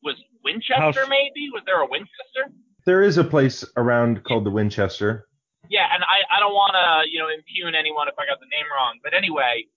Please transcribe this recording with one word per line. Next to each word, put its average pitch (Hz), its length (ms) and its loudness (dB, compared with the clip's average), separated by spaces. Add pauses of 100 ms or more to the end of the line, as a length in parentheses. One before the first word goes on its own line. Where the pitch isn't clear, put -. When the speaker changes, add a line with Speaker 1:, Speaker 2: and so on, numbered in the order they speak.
Speaker 1:
Was 262 120 -6 (280)
Winchester, 240 360 -2
Speaker 2:
How 262 100 4
s- 269 200 -2
Speaker 1:
maybe? 277 420 -2
Was 220 140 -10
there 185 160 2
a 139 60 0
Winchester? - 640 -10 (340)
Speaker 3:
There 185 180 4
is 175 160 4
a 170 40 6
place 135 400 2 (140)
around 120 460 2
called 113 200 -2
the 101 60 -2
Winchester. 104 800 -2 (420)
Speaker 1:
Yeah, 196 240 2
and 180 100 0
I, 190 220 2 (100)
I 202 40 4
don't 202 160 2
wanna, 185 560 4
you 165 80 -6
know, 160 100 -4
impugn 160 460 -8
anyone 151 320 -2
if 143 100 -8
I 143 80 -6
got 139 140 -4
the 135 100 -20
name 151 240 -6
wrong, 123 300 -2
but 151 100 -6
anyway 147 520 -2 (120)